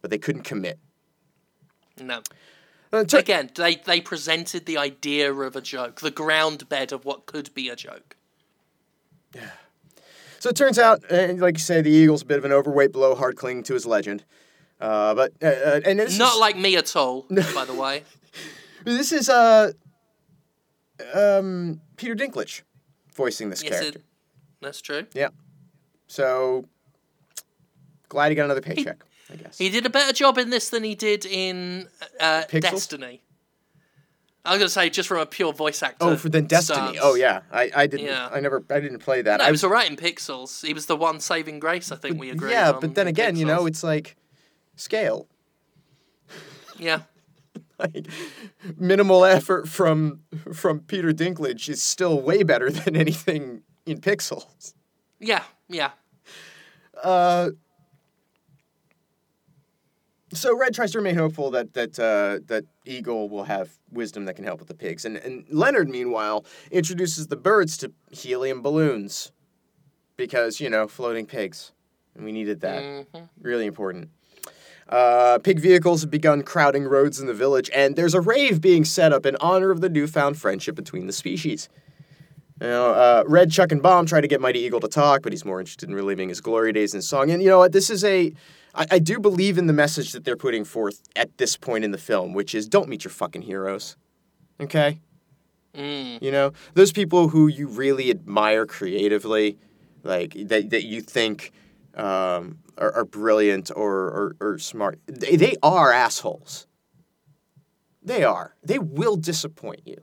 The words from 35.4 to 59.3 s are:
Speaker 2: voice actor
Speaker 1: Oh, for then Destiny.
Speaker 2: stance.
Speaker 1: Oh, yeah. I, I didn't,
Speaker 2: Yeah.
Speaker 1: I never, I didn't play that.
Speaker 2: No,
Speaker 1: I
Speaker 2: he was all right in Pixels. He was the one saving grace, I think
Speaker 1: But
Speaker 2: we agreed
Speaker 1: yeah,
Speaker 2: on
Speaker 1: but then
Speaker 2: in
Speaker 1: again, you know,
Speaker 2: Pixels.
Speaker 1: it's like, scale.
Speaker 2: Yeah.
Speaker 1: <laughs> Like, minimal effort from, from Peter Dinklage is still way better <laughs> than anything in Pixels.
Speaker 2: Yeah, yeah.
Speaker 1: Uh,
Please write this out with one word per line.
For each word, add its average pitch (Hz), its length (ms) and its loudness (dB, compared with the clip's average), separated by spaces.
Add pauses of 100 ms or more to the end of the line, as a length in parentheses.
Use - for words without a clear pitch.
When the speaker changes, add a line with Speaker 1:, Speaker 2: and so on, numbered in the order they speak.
Speaker 2:
voice 151 300 -4
actor 156 240 -2
Speaker 1:
Oh, 160 100 2
for - 140 -6
then 156 160 2
Destiny. 160 320 0
Speaker 2:
stance. 131 240 -6
Speaker 1:
Oh, 135 140 6
yeah. 117 240 2 (120)
I, 120 220 0
I 143 140 4
didn't, 143 180 -8
Speaker 2:
Yeah. 127 260 -6
Speaker 1:
I 143 80 -6
never, 135 300 -4
I 143 100 0
didn't 131 200 -12
play 131 220 -2
that. 104 160 2
Speaker 2:
No, - 60 2
Speaker 1:
I - 40 6
Speaker 2:
he - 40 6
was 151 120 0
all 185 60 2
right 214 200 2
in 147 60 -12
Pixels. 151 680 -10
He 156 80 -6
was 151 140 -8
the 160 100 -2
one 160 240 -2
saving 156 380 -6
grace, 175 340 -6
I 135 40 -12
think 139 180 -8
Speaker 1:
But 160 60 -8
Speaker 2:
we 131 100 -12
agreed 160 220 -6
Speaker 1:
yeah, 196 180 4
Speaker 2:
on 131 100 -2
Speaker 1:
but 156 140 -6
then 196 140 0
Speaker 2:
in - 20 -2
Speaker 1:
again, 180 260 -2
you 160 80 -2
know, 160 200 0
Speaker 2:
Pixels. 165 40 -2
Speaker 1:
it's 160 160 -8
like, 156 320 -4 (600)
scale. 185 500 -4 (1500)
Speaker 2:
Yeah. 160 260 -4
Speaker 1:
<laughs> - 60 -20 (720)
Like, 160 280 -8 (680)
minimal 185 480 6
effort 185 440 2
from, 156 540 0 (300)
from 160 280 -2
Peter 170 320 -2
Dinklage 156 560 -4
is 143 120 -8
still 165 400 0
way 170 220 2
better 127 280 2
<laughs> - 20 -8
than 160 240 -4
anything 151 680 -2 (240)
in 156 140 -8
Pixels. - 760 -8 (460)
Speaker 2:
Yeah, 214 240 -2 (240)
yeah. 156 240 -6 (1080)
Speaker 1:
Uh, 175 500 2 (2750)